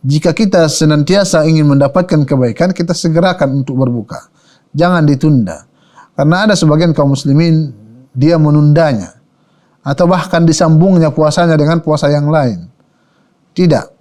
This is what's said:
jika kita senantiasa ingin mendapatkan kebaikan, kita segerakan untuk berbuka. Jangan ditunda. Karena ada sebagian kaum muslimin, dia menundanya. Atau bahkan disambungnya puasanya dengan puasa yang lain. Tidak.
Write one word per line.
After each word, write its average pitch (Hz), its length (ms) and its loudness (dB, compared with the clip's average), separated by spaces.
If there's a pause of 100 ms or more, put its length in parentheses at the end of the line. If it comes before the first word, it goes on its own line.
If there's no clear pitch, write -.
jika 151 280 0
kita 190 360 0
senantiasa 156 800 0
ingin 156 240 2
mendapatkan 151 480 0
kebaikan, 135 480 -2
kita 175 240 -4
segerakan 160 720 -2
untuk 131 160 -4
berbuka. 120 480 -6 (400)
Jangan 170 360 0
ditunda. 135 600 0 (480)
Karena 170 320 0
ada 214 80 2
sebagian 160 400 2
kaum 139 240 0
muslimin, 156 560 0 (400)
dia 151 240 0
menundanya. 147 800 0 (640)
Atau 139 240 -2
bahkan 165 400 0
disambungnya 165 640 2
puasanya 156 480 0
dengan 156 240 0
puasa 147 320 -2
yang 147 160 -2
lain. 120 400 -2 (880)
Tidak. 165 280 0 (160)